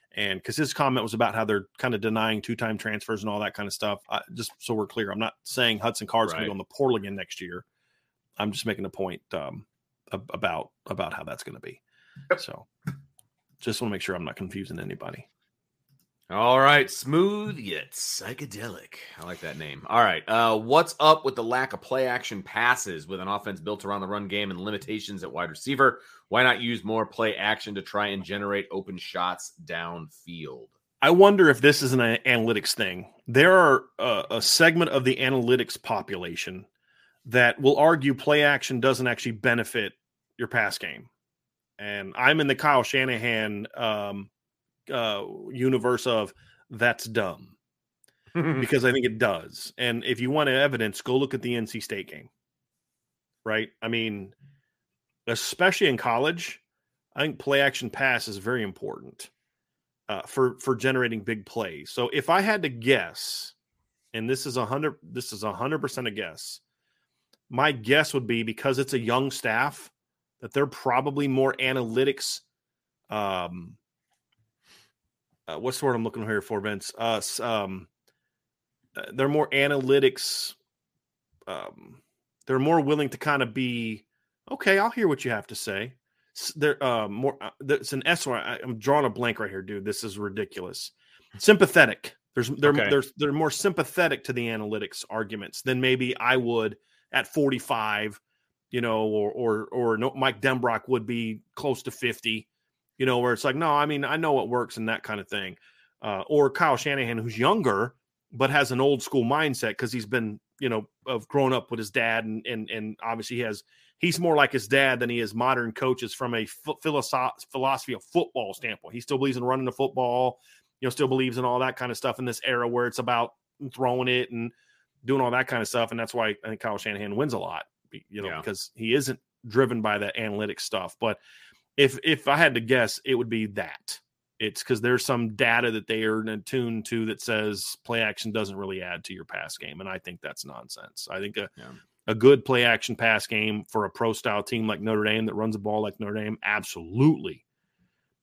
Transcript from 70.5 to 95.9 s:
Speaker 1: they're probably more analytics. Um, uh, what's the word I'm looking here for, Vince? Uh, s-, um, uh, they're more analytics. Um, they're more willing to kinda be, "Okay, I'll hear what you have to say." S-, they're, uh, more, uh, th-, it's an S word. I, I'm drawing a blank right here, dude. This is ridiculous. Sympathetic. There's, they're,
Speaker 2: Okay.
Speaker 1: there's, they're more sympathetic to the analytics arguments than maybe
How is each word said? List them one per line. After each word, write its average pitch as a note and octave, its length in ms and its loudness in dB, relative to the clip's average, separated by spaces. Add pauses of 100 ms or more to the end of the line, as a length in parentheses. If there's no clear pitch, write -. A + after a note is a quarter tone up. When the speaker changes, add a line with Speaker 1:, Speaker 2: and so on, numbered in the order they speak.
Speaker 1:
they're C#3 140 2
probably C3+ 600 0
more C3+ 280 2
analytics. C3 840 0 (680)
Um, F#2 680 -4 (1700)
uh, D#2+ 120 -10
what's B2+ 200 -6
the D3 60 -4
word B2+ 80 2
I'm A2+ 100 -2
looking A2+ 200 -6
here G#2+ 180 -2
for, G#2+ 180 -4
Vince? G2+ 380 -6
Uh, A2+ 200 0
s-, - 220 -6
um, G2+ 480 -4 (1080)
uh, - 60 -10 (100)
they're C3+ 140 2
more D3+ 240 2
analytics. C3+ 1040 2 (920)
Um, - 560 -14 (460)
they're C3 100 2
more D3+ 240 4
willing D3 280 2
to - 100 -12
kinda C#3+ 260 2
be, A#2 600 -6 (420)
"Okay, G3 300 2
I'll A3 100 2
hear A3+ 180 0
what C#3 160 0
you B2 60 -2
have G#2+ 160 -2
to - 80 -16
say." G#2 400 -6 (420)
S-, - 180 -8
they're, D3 300 0
uh, A#2 240 0
more, A#2+ 340 -4
uh, - 100 -12 (120)
th-, C#3 180 0
it's C3+ 120 -8
an C3+ 140 -4
S E3+ 180 0
word. A#2+ 140 -2
I, A#2 240 -6
I'm A#2 160 -6
drawing C#3+ 260 4
a A#2+ 60 2
blank A#2 280 -2
right G2+ 120 -6
here, F#2+ 100 -8
dude. G2 240 -8
This G#2 180 -4
is G2+ 140 -10
ridiculous. G2 760 -8 (440)
Sympathetic. E3+ 800 6 (180)
There's, A#2+ 160 -2
they're, D3 220 4
Speaker 2:
Okay. A#2 180 4
Speaker 1:
there's, C#3 260 2
they're C#3+ 160 0
more D3+ 200 0
sympathetic E3 720 0
to C3 100 -6
the A#2+ 140 -2
analytics G#2+ 640 -6
arguments G#2 500 -8
than B2+ 180 -2
maybe B2+ 380 2